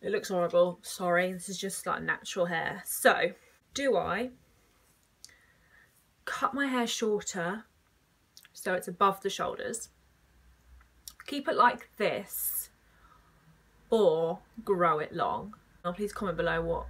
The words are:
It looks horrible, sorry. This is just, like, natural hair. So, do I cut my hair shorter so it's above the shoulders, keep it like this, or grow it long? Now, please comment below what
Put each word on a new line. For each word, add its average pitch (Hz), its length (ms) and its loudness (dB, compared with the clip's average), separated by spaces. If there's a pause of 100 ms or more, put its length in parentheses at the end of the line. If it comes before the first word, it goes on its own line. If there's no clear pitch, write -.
It 185 100 -4
looks 208 200 -2
horrible, 175 520 4
sorry. 180 500 0
This 180 180 -10
is 185 80 -8
just, - 280 -6
like, 165 160 -2
natural 165 440 -2
hair. 175 400 -2
So, - 480 4 (400)
do 269 220 2
I 180 360 -2 (1900)
cut - 300 -2
my 277 120 0
hair 254 200 2
shorter 208 800 -2 (840)
so - 220 -4
it's 180 140 -4
above 190 320 2
the 196 100 -2
shoulders, - 600 -6 (1400)
keep 285 220 -6
it 320 60 2
like 240 440 4
this, - 720 -2 (1200)
or 170 500 4 (240)
grow 175 340 2
it 151 140 -6
long? 170 420 -4 (300)
Now, 180 80 -2
please 202 200 -6
comment 180 240 -4
below 165 260 0
what 165 280 -4